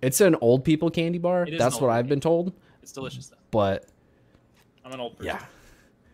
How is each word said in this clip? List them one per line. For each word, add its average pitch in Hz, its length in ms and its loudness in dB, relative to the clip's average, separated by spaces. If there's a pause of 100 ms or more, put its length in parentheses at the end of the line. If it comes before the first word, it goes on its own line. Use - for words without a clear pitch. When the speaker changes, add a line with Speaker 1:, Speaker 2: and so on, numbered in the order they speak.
Speaker 1:
It's 131 180 0
an 180 220 6
old 123 240 4
people 160 240 2
candy 170 300 -4
bar. 175 240 0
Speaker 2:
It 160 100 -6
is 165 60 -6
Speaker 1:
That's 123 180 0
Speaker 2:
an 117 60 -4
Speaker 1:
what 123 80 2
Speaker 2:
old 117 60 2
Speaker 1:
I've 120 120 -2
been 143 100 0
Speaker 2:
people 160 120 0 (120)
Speaker 1:
told. 180 100 -6 (300)
Speaker 2:
It's - 80 -20
delicious, 127 360 -14
though. - 100 -20 (140)
Speaker 1:
But 101 340 0 (1000)
Speaker 2:
I'm 127 80 -18
an 131 80 -14
old 120 180 -12
person. - 100 -12
Speaker 1:
yeah. - 180 -10 (680)